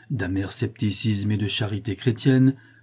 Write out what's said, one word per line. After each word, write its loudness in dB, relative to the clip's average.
d'amer -4
scepticisme -2
et 0
de -2
charité -4
chrétienne, 4